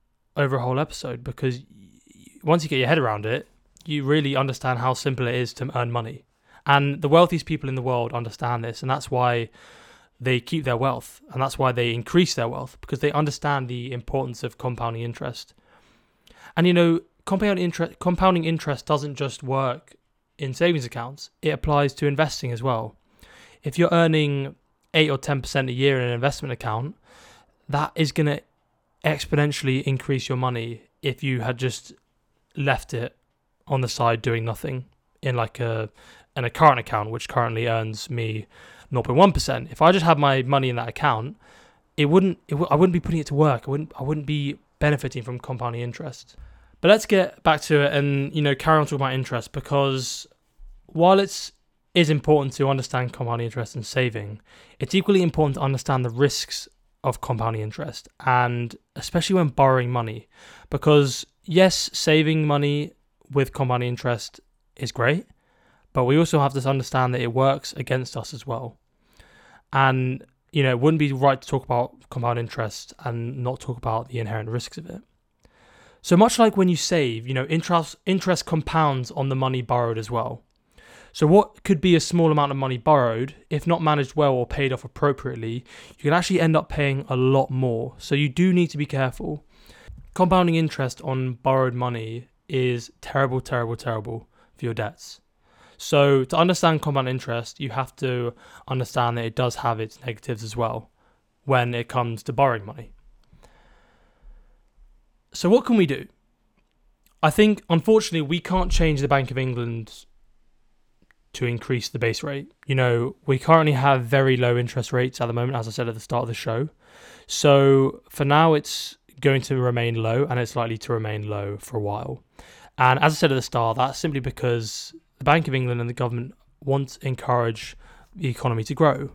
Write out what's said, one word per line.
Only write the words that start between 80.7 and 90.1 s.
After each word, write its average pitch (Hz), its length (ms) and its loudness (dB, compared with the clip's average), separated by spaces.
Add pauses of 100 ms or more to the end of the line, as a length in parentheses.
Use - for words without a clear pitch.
So - 140 0
what 196 380 4
could 180 180 2
be 180 140 6
a 156 40 4
small 165 320 2
amount 143 200 2
of 139 60 -4
money 131 200 -2
borrowed, 123 560 2 (160)
if 147 160 -4
not 165 160 2
managed 151 340 0
well 143 180 4
or 123 120 0
paid 139 260 -2
off 127 140 -8
appropriately, 127 800 -4 (320)
you - 60 -18
can 143 100 2
actually 175 260 2
end 160 160 4
up 156 140 0
paying 139 400 -2
a 131 60 -2
lot 135 340 4
more. 123 480 -2
So - 160 -4
you 143 160 2
do 175 240 2
need 175 140 4
to 147 100 -10
be 147 80 -2
careful. 139 580 -6 (720)